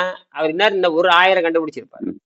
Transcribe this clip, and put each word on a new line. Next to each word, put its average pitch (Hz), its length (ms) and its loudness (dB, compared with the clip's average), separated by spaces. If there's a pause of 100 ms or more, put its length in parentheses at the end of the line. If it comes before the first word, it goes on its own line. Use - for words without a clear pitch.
(320)
அவர் 156 200 -4
இன்னும் 196 260 0
இந்த 180 160 0
ஒரு 175 200 2
ஆயிரம் 185 320 4
கண்டுபிடிச்சிருப்பாரு. 160 600 -6 (180)